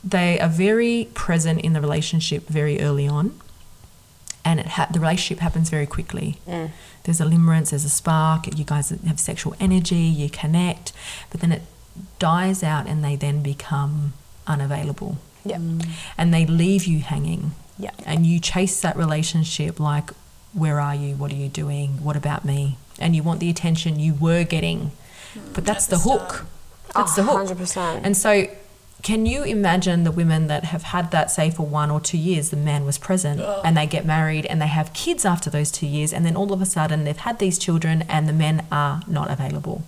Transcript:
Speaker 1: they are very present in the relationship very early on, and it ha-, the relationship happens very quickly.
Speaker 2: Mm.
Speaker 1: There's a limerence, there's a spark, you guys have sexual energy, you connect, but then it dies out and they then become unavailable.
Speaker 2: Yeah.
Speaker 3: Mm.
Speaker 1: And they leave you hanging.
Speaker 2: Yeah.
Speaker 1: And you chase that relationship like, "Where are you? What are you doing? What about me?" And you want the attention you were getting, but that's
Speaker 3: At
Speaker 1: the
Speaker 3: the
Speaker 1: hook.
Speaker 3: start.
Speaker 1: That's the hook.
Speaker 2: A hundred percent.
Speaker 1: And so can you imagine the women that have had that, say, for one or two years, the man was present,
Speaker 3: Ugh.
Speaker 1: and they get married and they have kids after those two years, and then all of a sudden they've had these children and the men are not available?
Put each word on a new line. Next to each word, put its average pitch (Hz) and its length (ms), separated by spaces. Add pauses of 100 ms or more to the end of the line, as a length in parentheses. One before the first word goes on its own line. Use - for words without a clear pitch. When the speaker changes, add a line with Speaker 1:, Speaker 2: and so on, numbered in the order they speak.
Speaker 1:
they 180 380
are 170 80
very 220 640
present 160 460
in 165 120
the 156 80
relationship 156 680
very 151 320
early 143 280
on, 147 300 (1040)
and 165 160
it - 80
ha-, 156 220
the 165 100
relationship 165 400
happens 165 300
very 151 160
quickly. 160 520 (100)
Speaker 2:
Mm. 165 220 (340)
Speaker 1:
There's 165 160
a 156 40
limerence, 160 460
there's 147 140
a 147 60
spark, 160 560 (100)
you 151 80
guys 147 260
have 156 300
sexual - 400
energy, 185 360
you 160 340
connect, 170 640 (380)
but 170 100
then 170 120
it 165 100 (560)
dies 185 440
out 151 240
and 151 180
they 143 120
then 143 260
become 143 680 (340)
unavailable. 151 720 (260)
Speaker 2:
Yeah. 190 140
Speaker 3:
Mm. 165 280 (320)
Speaker 1:
And 170 160
they 165 120
leave 180 380
you 165 160
hanging. 151 520 (260)
Speaker 2:
Yeah. 190 120 (140)
Speaker 1:
And 165 220
you 170 140
chase 185 400
that - 160
relationship 160 840
like, 151 320 (420)
"Where 156 280
are 143 140
you? 143 200
What 143 180
are 139 40
you 139 120
doing? 143 540
What 147 140
about 147 280
me?" 139 340 (200)
And 170 160
you 156 80
want 165 180
the 170 100
attention 165 500
you 156 140
were 165 300
getting, 165 480 (600)
but 170 140
that's 208 180
Speaker 3:
At - 60
Speaker 1:
the 185 60
Speaker 3:
the 170 140
Speaker 1:
hook. - 220
Speaker 3:
start. - 140 (480)
Speaker 1:
That's 196 220
the 196 80
hook. 269 100
Speaker 2:
A 196 40
hundred 185 200
percent. 175 480
Speaker 1:
And 202 100
so 208 300 (560)
can 220 240
you 262 180
imagine 185 600
the 165 60
women 160 360
that 151 180
have 165 200
had 175 260
that, 156 200
say, 160 200
for 160 160
one 147 240
or 151 100
two - 160
years, 160 320
the 151 80
man 147 300
was 143 100
present, 185 460
Speaker 3:
Ugh. - 200
Speaker 1:
and 165 140
they 156 100
get 156 200
married 156 400
and 160 140
they 151 80
have 151 260
kids - 320
after 170 240
those 147 200
two - 160
years, 151 280
and 170 100
then 165 100
all 196 200
of 185 80
a 190 40
sudden 156 380
they've 147 140
had 233 200
these 190 200
children 160 500
and 156 180
the 147 60
men 156 400
are 147 340
not 147 240
available? 147 580